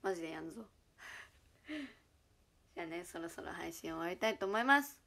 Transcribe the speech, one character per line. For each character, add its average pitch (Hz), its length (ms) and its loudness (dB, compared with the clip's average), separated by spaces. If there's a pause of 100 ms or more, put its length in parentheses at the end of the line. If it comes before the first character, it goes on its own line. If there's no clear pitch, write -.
マ 190 120 2
ジ 170 80 -6
で 160 80 -4
や 160 100 -8
ん 160 100 -8
ぞ。 226 120 -12 (2000)
じ - 60 -8
ゃ 170 40 -4
あ - 20 -6
ね、 170 180 -4
そ 247 140 -8
ろ 165 100 -4
そ - 140 -8
ろ 165 100 -8
配 170 200 -6
信 - 220 -6
終 165 40 -4
わ 165 100 0
り 180 80 -2
た 220 140 4
い - 80 -2
と 196 80 0
思 202 120 4
い 233 60 4
ま 277 180 10
す。 - 240 -8